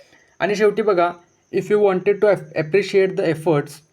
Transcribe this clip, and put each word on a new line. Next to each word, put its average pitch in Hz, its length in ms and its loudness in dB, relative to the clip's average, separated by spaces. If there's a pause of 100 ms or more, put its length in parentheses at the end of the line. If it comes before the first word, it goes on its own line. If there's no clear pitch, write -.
(400)
आणि 196 160 -2
शेवटी 208 260 0
बघा, 175 300 0 (420)
if 196 80 -2
you 208 220 0
wanted 190 300 2
to 202 140 0
ap-, 160 340 0
appreciate 190 540 0
the 185 100 -4
efforts, 151 460 -2 (200)